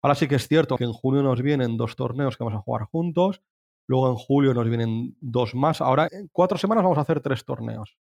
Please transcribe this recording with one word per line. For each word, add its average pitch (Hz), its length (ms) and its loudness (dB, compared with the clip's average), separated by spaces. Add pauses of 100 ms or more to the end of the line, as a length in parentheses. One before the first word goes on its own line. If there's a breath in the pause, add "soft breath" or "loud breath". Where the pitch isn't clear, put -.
Ahora 139 120 4
sí 156 120 0
que 135 60 0
es 127 140 0
cierto 147 300 2
que 123 60 -4
en 117 100 -4
junio 135 280 0
nos 127 220 2
vienen 127 340 0
dos 117 180 -4
torneos 127 400 -4
que - 80 -8
vamos 107 140 -4
a 104 60 -8
jugar 117 220 -4
juntos, 175 580 -2 (440)
luego 131 220 2
en 123 60 0
julio 139 400 2
nos 117 120 0
vienen 117 540 -2
dos 120 320 -2
más. 147 260 0
Ahora 139 300 2
en 190 220 -14
cuatro 185 260 2
semanas 208 260 0
vamos 175 140 4
a 151 40 0
hacer 151 180 0
tres 131 260 -4
torneos. 113 540 -10 (140)